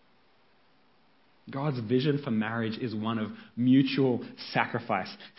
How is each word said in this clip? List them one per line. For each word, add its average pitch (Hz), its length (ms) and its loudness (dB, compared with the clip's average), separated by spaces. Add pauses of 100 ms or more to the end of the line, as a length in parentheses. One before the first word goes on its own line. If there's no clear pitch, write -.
(1500)
God's 135 300 -4
vision 127 440 2
for 127 100 -4
marriage 110 440 -2
is 120 180 -6
one 110 240 -4
of 107 120 -4 (260)
mutual 131 680 4 (280)
sacrifice, 113 560 -2 (300)